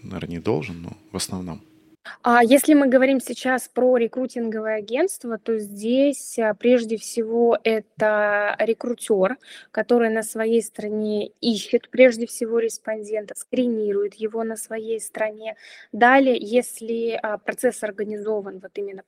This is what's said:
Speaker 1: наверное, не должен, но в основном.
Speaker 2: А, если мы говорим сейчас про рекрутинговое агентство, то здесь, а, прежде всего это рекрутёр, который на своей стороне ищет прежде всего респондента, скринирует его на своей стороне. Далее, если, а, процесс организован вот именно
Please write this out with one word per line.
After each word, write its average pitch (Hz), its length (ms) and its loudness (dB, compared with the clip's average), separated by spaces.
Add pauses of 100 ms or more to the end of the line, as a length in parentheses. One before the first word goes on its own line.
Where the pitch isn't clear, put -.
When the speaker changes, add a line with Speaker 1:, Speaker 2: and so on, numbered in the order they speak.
Speaker 1:
наверное, 85 340 -10
не - 20 -8
должен, 98 440 -4
но - 140 -14 (160)
в 98 40 -8
основном. 92 460 -8 (600)
Speaker 2:
А, 240 220 6
если 277 300 6
мы 277 140 6
говорим 262 320 4
сейчас 254 480 -4
про 254 280 2
рекрутинговое 226 800 -4
агентство, 233 640 -4
то 226 200 -2
здесь, 226 800 0
а, 220 160 0
прежде 233 440 2
всего 233 640 0
это 214 960 0
рекрутёр, 226 800 0 (320)
который 226 400 2
на 220 120 -2
своей 220 400 0
стороне 214 640 -4 (120)
ищет 233 480 0
прежде 240 380 4
всего 226 320 -4
респондента, 214 760 -6
скринирует 214 800 -2
его 220 280 -6
на 220 120 -6
своей 220 440 -8
стороне. 220 560 -8 (360)
Далее, 247 460 6
если, 226 840 -2
а, 214 160 -4
процесс - 440 -4
организован 208 800 -6
вот 185 160 -20
именно 196 320 -10